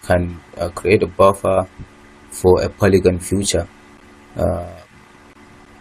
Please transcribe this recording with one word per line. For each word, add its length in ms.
can, 320
uh, 120
create 320
a 40
buffer 600
for 320
a 60
polygon 500
feature. 480
Uh, 340